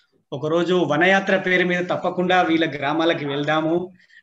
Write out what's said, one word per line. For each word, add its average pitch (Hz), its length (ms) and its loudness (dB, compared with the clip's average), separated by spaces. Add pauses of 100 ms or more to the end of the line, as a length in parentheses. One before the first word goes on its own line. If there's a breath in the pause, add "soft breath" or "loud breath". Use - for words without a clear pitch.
(340 loud breath)
ఒకరోజు 160 400 -2
వనయాత్ర 185 640 2
పేరు 180 280 0
మీద 180 140 0
తప్పకుండా 175 640 0
వీళ్ళ 160 340 0
గ్రామాలకి 151 500 -2
వెళ్దాము, 156 680 -2 (300 soft breath)